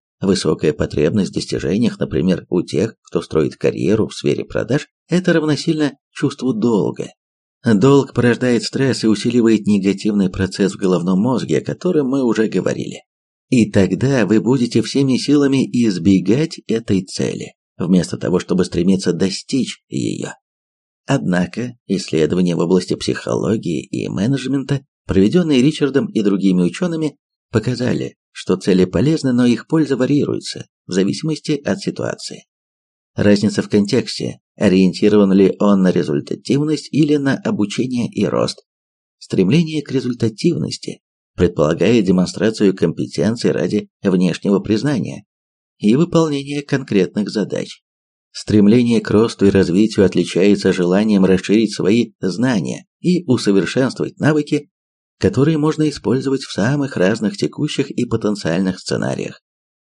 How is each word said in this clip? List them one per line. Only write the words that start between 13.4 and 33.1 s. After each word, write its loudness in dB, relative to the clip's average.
И 2
тогда 2
вы 2
будете 0
всеми 0
силами 2
избегать 0
этой -2
цели, -8
вместо 0
того, -2
чтобы 0
стремиться 0
достичь -4
её. -6
Однако -2
исследования 0
в -2
области 0
психологии -4
и -8
менеджмента, -2
проведённые 2
Ричардом 0
и -2
другими 2
учёными, -4
показали, -2
что -2
цели 2
полезны, 0
но 2
их 0
польза 0
варьируется -2
в -10
зависимости -2
от -2
ситуации. -8